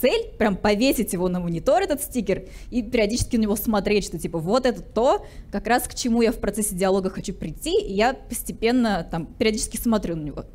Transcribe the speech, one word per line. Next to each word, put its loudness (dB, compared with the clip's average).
цель, 2
прям 2
повесить 2
его 0
на -2
монитор, 2
этот -2
стикер, -2
и -2
периодически 0
на 4
него 2
смотреть, 2
что -8
типа -4
вот 2
это 0
то, 2
как -6
раз 4
к -10
чему 2
я 4
в -2
процессе -2
диалога 2
хочу -6
прийти, -2
и -4
я 4
постепенно 0
там -4
периодически -2
смотрю 0
на -6
него. -8